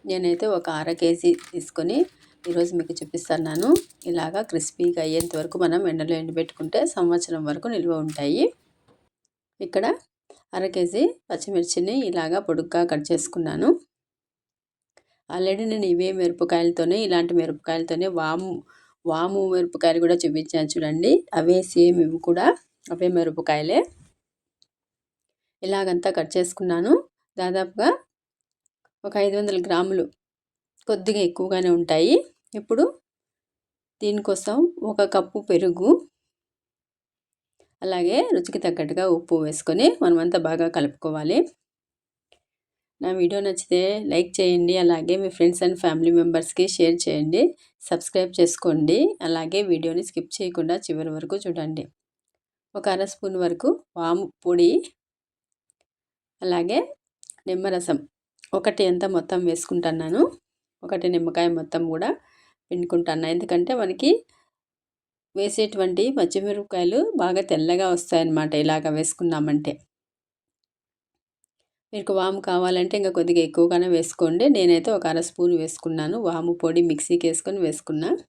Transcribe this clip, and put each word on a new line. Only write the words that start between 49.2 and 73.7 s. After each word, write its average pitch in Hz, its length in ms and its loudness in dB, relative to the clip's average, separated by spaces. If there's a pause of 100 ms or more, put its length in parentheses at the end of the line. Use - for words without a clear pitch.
అలాగే 165 340 -2 (100)
వీడియోని 165 380 0
స్కిప్ - 280 -8
చేయకుండా 175 380 -2 (120)
చివరి 156 280 -4
వరకు 160 300 -6
చూడండి. 160 400 -6 (880)
ఒక 190 100 -10 (100)
అర 190 180 -2
స్పూన్ 190 320 -8
వరకు 175 260 0 (260)
వాము 349 300 -2 (180)
పొడి, 175 260 4 (1700)
అలాగే 180 360 -2 (680)
నిమ్మరసం 185 520 -2 (600)
ఒకటి 208 320 0
అంతా 180 160 0 (100)
మొత్తం 180 320 -2
వేసుకుంటున్నాను. 165 720 -2 (600)
ఒకటి 185 320 -4
నిమ్మకాయ 170 340 2 (100)
మొత్తం 160 240 -4 (120)
కూడా 190 160 -2 (600)
పిండుకుంటున్నా, 170 640 -2
ఎందుకంటే 175 480 0
మనకి 196 280 0 (1200)
వేసేటువంటి 202 720 0 (120)
పచ్చిమిరపకాయలు 196 800 0 (240)
బాగా 185 280 0
తెల్లగా 175 440 2
వస్తాయన్నమాట 160 580 0 (120)
ఇలాగ 156 320 0
వేసుకున్నామంటే. 151 760 -2 (2250)
మీకు 202 260 -6
వాము 190 300 -2
కావాలంటే 180 500 0
ఇంకా 190 160 0
కొద్దిగా 170 320 4
ఎక్కువగానే 175 480 4